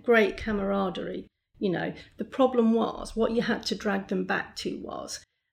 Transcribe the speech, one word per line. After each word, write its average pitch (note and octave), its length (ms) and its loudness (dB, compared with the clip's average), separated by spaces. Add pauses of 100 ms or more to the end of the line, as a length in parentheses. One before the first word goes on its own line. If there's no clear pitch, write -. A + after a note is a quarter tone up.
great A3 340 6
camaraderie. G3 920 -2 (320)
You G#3 120 0
know, D#3+ 220 -2 (240)
the G#3+ 80 -6
problem A#3+ 480 4
was - 420 -2
what A3+ 180 2
you A#3 80 2
had - 260 -2
to G3+ 80 -2
drag G3 320 -4
them F#3 160 -2
back - 340 -4
to - 220 -6
was, - 400 -10 (320)